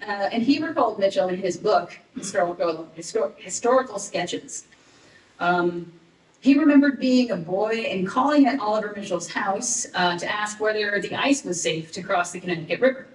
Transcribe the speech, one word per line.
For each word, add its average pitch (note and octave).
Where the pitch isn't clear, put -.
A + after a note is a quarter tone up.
uh, G3+
and A3+
he D4
recalled C#4+
Mitchell F#3+
in F3+
his F#3
book, -
Historical, E3+
Histor-, D#3+
Historical B3
Sketches. -
Um, F3
he C#4+
remembered C#4+
being B3
a F#3
boy G3+
and F#3+
calling C#4
at -
Oliver G#3+
Mitchell's F3+
house, -
uh, F3
to -
ask G#3
whether G#3+
the F3
ice C4+
was F3
safe D#3+
to F#3
cross F3+
the F3
Connecticut F3
River. B3+